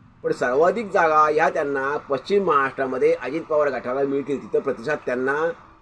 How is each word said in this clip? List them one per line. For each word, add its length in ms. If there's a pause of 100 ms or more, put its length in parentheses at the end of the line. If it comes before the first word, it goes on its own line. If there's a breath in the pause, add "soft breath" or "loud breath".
(220)
पण 100
सर्वाधिक 540
जागा 420
ह्या 220
त्यांना 460
पश्चिम 480
महाराष्ट्रामध्ये 680
अजित 300
पवार 260
गटाला 340
मिळतील, 400
तिथं 180
प्रतिसाद 460
त्यांना 440 (320)